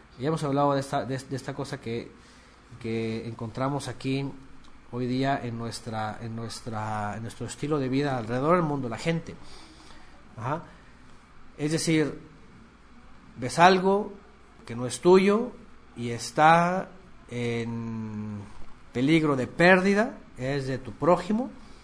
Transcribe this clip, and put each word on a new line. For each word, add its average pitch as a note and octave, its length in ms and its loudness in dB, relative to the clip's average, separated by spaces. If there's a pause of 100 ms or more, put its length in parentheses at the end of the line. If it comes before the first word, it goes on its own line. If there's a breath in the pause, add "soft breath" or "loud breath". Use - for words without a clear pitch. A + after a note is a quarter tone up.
(200)
Ya B2 80 -2
hemos D#3 160 0
hablado C#3+ 320 4
de C3+ 60 2
esta, C#3 240 -4
de, C3 120 -4
de C3+ 180 -8
esta C3 200 -8
cosa C3+ 240 -8
que, A#2 320 -8 (680 loud breath)
que A2+ 480 -4
encontramos B2+ 600 -4
aquí C3+ 420 -4 (640)
hoy B2 160 -4
día C3+ 340 0
en A#2 160 -6
nuestra, A2 640 -6
en A2+ 140 -8
nuestra, G#2+ 800 -6
en A2 80 -8
nuestro A#2 220 -10
estilo D3 340 -2
de C3 100 -2
vida C3+ 280 0
alrededor B2 400 2
del E3+ 80 2
mundo, C#3 240 -2
la A2 80 -6
gente. E3 380 -4 (1000 loud breath)
Ajá. C3+ 260 -4 (920 loud breath)
Es D3+ 140 -2
decir, D#3 480 2 (1160)
ves B2 220 -2
algo F#3+ 540 6 (520)
que A#2 100 -10
no A#2+ 100 -4
es A#2+ 140 -6
tuyo G3 520 6 (440)
y A#2+ 140 -6
está E3+ 800 4 (400)
en A2+ 1120 -4 (520)
peligro D3+ 420 4
de B2 120 -2
pérdida, G3 720 4 (200)
es C3+ 300 -4
de C3 100 -2
tu - 140 -12
prójimo F3 600 2 (320 loud breath)